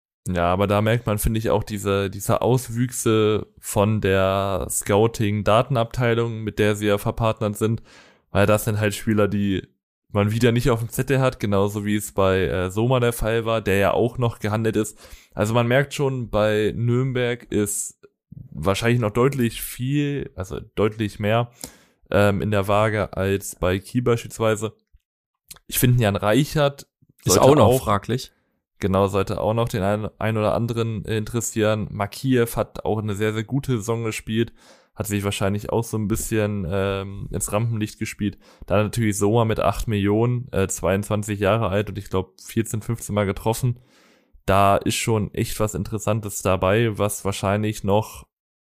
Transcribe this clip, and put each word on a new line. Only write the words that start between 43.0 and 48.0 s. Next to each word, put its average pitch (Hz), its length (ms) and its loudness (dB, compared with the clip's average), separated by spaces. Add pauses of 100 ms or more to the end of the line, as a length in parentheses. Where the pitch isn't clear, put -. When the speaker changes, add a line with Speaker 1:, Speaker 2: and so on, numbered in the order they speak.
Speaker 1:
Mal 104 120 0
getroffen. 113 540 -2 (640)
Da 98 300 4
ist - 200 0
schon 110 380 -2
echt - 260 -4
was 107 140 -2
Interessantes 107 680 -4
dabei, 98 560 2
was 101 260 -2
wahrscheinlich 104 600 -2
noch 104 420 0 (400)